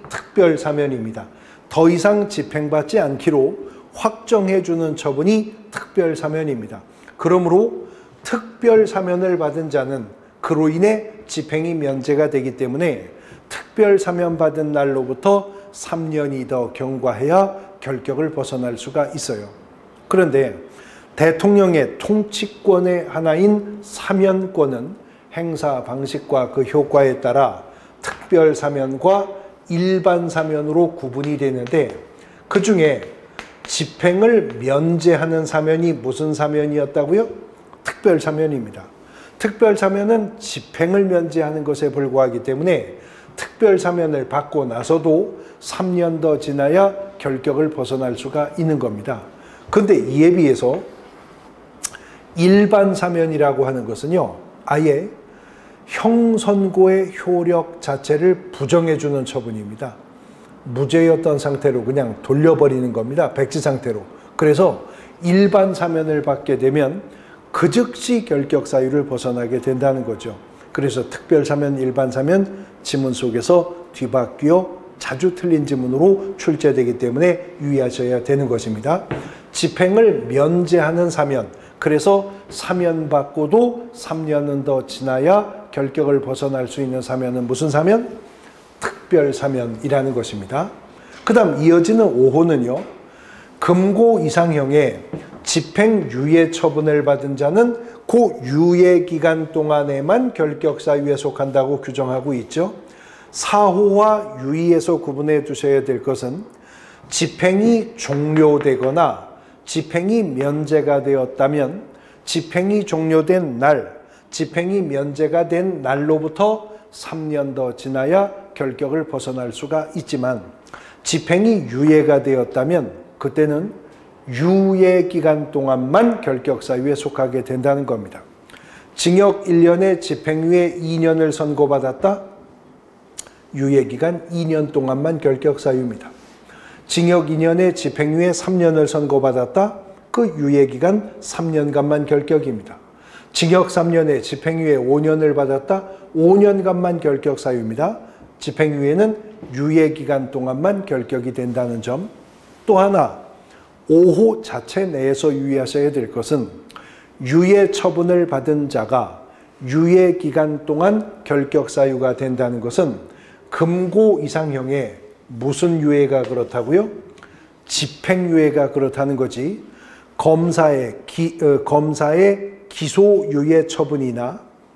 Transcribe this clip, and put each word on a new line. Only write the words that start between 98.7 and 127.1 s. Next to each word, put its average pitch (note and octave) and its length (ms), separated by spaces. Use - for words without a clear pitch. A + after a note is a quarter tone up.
기간 D#3+ 460
동안에만 D3+ 800
결격 D3+ 480
사유에 C#3+ 340
속한다고 C#3 640
규정하고 C3 520
있죠. D#3 400
사호와 G#3 1120
유의에서 E3 560
구분해 D3 440
두셔야 C#3 400
될 B2+ 180
것은 C3 420
집행이 G3+ 880
종료되거나 D3 1300
집행이 F3+ 580
면제가 C#3+ 800
되었다면 C#3 800
집행이 F#3+ 600
종료된 D#3+ 720
날, C3+ 380
집행이 F3 500
면제가 D3 680
된 F3 320
날로부터 D#3 880
삼 D#3 380
년 C#3+ 240
더 B2 220
지나야 D3 580
결격을 C#3+ 520
벗어날 B2+ 440
수가 D3+ 440
있지만, B2+ 460
집행이 F3+ 640
유예가 D3 540
되었다면 C3+ 680
그때는 D3+ 560
유예 F#3 800
기간 D3+ 420
동안만 C#3 680
결격 C3 420
사유에 C3+ 320
속하게 C3 480